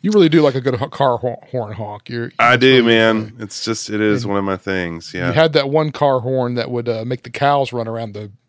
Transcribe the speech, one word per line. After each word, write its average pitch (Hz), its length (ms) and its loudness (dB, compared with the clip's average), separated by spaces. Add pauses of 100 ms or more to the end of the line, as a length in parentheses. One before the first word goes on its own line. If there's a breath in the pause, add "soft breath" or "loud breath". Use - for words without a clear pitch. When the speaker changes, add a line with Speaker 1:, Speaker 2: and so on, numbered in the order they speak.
Speaker 1:
You 185 80 -2
really 202 200 6
do 156 120 4
like 135 140 4
a 135 60 -2
good 127 120 0
ho-, 123 140 -4
car 123 300 0
ho-, 120 200 -6 (140)
horn 110 220 -6
honk. 104 360 -12
You're, 117 300 -8
Speaker 2:
I 120 120 6
Speaker 1:
that's 123 100 4
Speaker 2:
do, 131 60 6 (100)
Speaker 1:
really 123 100 6
Speaker 2:
man. 113 420 4
Speaker 1:
funny. 113 140 -14
Speaker 2:
It's - 200 -12
just, 113 280 -6
it 107 100 -2
is 107 220 0
Speaker 1:
And 101 80 -4
Speaker 2:
one 101 80 0
of 98 60 -4
my 95 120 -2
things. 87 560 -6
Yeah. 87 140 -4
Speaker 1:
you 87 60 0
had 160 200 2
that 139 160 0
one 156 220 -2
car 135 300 0
horn 123 340 -4
that 120 160 -4
would, 120 180 -4
uh, 113 160 -4
make 123 160 -6
the 123 80 -16
cows 139 420 0
run 117 160 -6
around 113 260 -8
the 104 180 -12 (180)